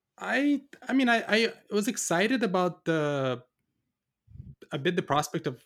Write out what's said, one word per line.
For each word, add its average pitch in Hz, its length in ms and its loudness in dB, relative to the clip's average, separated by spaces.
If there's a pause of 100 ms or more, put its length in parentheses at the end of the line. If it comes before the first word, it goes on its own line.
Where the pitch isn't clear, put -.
(180)
I, 277 440 0 (260)
I - 40 -4
mean, 262 160 4
I, 233 200 2
I 214 240 2 (180)
was 208 160 0
excited 208 560 0
about 185 420 0
the, 143 600 0 (1300)
a 151 60 -4
bit 175 180 -2
the 180 60 0
prospect 147 440 -2
of, 131 200 -8